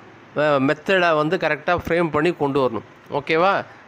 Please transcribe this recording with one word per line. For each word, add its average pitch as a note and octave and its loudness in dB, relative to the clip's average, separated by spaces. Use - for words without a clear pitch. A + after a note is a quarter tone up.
மெத்தடை D3+ 2
வந்து D#3 0
கரெக்டாக D#3+ -2
frame E3+ 0
பண்ணி D#3 0
கொண்டு C#3 0
வரணும். A2 -4
ஓகேவா? D#3+ 0